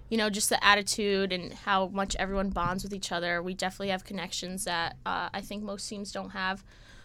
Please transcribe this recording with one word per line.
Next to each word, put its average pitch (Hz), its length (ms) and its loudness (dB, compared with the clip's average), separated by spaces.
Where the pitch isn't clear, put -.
you 226 80 2
know, 214 120 4
just 208 200 2
the - 160 4
attitude 202 680 6
and 175 200 -4
how 190 340 2
much 196 320 -2
everyone 196 320 0
bonds 180 320 0
with 196 100 -6
each 190 200 -6
other, 175 280 0
we 185 140 -4
definitely 190 360 -2
have 185 140 -2
connections 185 600 -6
that, 170 320 -2
uh, 175 260 -2
I 196 80 -4
think 202 220 -8
most 202 260 -6
teams 202 220 -8
don't 190 200 -8
have, 190 340 -4